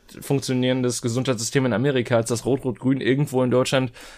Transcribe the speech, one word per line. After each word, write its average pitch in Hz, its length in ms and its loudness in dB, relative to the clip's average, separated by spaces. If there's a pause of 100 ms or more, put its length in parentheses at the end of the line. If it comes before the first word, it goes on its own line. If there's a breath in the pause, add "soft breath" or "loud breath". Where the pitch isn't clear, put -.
(200)
funktionierendes 127 840 0
Gesundheitssystem 127 640 -2
in 120 80 2
Amerika, 127 440 0
als 117 100 0
dass 117 180 -2
Rot-Rot-Grün 131 540 0
irgendwo 131 440 0
in 123 60 0
Deutschland 127 440 2 (240 loud breath)